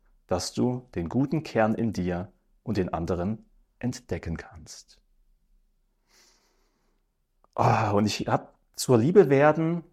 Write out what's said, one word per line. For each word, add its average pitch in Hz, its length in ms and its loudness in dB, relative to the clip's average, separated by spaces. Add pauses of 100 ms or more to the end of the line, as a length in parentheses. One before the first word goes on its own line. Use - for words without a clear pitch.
(280)
dass - 260 -4
du 123 400 -2
den 87 160 -6
guten 143 320 -2
Kern 110 320 0
in 110 180 -4
dir 90 400 -4 (300)
und 104 160 -6
den 90 160 -2
anderen 87 520 -4 (340)
entdecken 87 580 -8
kannst. - 640 -20 (2500)
Ah, 110 360 2
und 104 140 2
ich 101 220 -2
hab - 260 -2 (220)
zur - 220 2
Liebe 165 320 6
werden 156 640 2